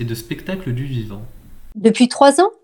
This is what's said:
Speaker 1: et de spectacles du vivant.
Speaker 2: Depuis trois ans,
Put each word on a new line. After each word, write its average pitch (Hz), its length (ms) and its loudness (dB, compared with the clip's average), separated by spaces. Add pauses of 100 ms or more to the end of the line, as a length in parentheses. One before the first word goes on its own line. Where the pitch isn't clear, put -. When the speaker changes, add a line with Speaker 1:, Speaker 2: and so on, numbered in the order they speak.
Speaker 1:
et 117 40 -6
de 117 120 -6
spectacles 185 560 -8
du 127 140 -6
vivant. 107 360 -8 (540)
Speaker 2:
Depuis 220 320 4
trois 277 320 4
ans, 403 100 2 (140)